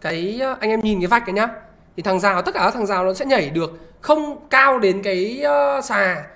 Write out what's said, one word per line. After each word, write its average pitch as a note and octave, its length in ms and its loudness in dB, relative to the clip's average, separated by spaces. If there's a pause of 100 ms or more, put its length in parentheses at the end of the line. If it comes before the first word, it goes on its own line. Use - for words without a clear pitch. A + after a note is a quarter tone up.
cái, F3 400 -6
ờ, C4 180 -4
anh G#3+ 100 -2
em A3 100 0
nhìn G#3+ 220 0
cái F3+ 60 -2
vạch A#3 200 0
này F#3 60 -6
nhá. G#3+ 140 0 (500)
Thì - 60 -10
thằng F#3 160 0
rào, F#3 220 2
tất - 120 -2
cả - 60 -4
các G#3+ 140 2
thằng A#3 120 -4
rào F#3+ 200 0
nó F#3+ 80 0
sẽ C4+ 120 -4
nhảy A3 240 2
được E3 300 -4 (220)
không D4 360 0 (120)
cao C4+ 300 6
đến G3 240 2
cái, G3+ 380 -2
ờ, C#4+ 400 2
xà, F#3+ 420 0 (120)